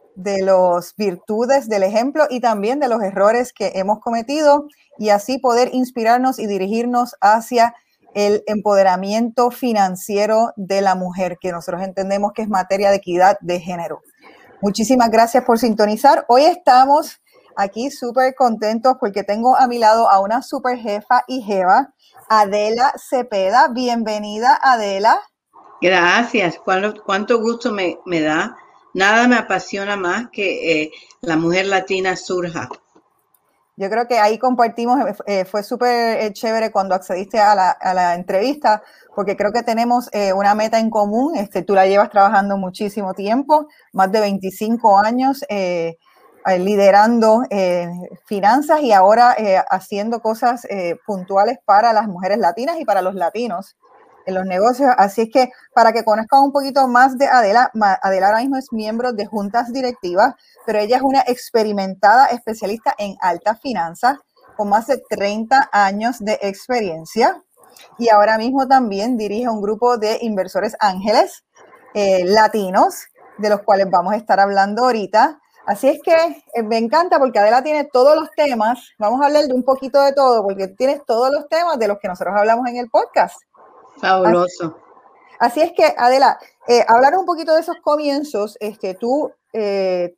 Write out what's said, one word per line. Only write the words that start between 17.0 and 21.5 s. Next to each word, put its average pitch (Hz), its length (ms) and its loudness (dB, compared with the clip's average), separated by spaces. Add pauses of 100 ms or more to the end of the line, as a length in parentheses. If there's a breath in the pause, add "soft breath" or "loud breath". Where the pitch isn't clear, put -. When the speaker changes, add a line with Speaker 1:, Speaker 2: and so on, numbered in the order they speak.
Speaker 1:
aquí 220 340 -6
súper 262 440 -2
contentos 226 640 0
porque 202 240 -4
tengo 226 320 0
a 247 140 4
mi 240 100 -6
lado 226 300 4
a 196 120 4
una 220 220 -2
súper 247 360 -6
jefa 220 500 -2
y 262 140 -8
jeva, 202 500 0 (360 soft breath)